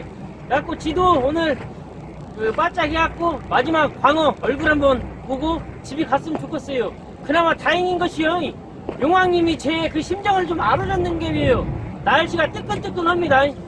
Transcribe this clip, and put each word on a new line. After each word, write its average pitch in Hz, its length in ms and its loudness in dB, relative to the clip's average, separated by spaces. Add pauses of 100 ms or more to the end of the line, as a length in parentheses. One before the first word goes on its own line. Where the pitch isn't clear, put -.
(480)
그래갖고 294 300 -2
지도 339 460 2
오늘 311 340 2 (800)
그 220 140 0
바짝 330 380 0
해갖고 320 500 0 (100)
마지막 277 400 2 (120)
광어 294 400 4
얼굴 285 300 0
한번 277 560 2
보고 285 340 -2 (220)
집에 294 200 -4
갔으면 277 380 -2
좋겠어요. 262 500 -4 (320)
그나마 330 320 2
다행인 359 440 0
것이요. 339 400 0 (600)
용왕님이 349 580 4
제 320 320 0
그 302 120 -2
심정을 381 460 0
좀 330 120 -2
알아줬는 370 600 0
게요. 294 460 2 (380)
날씨가 320 480 2
뜨끈뜨끈합니다. 349 960 2 (220)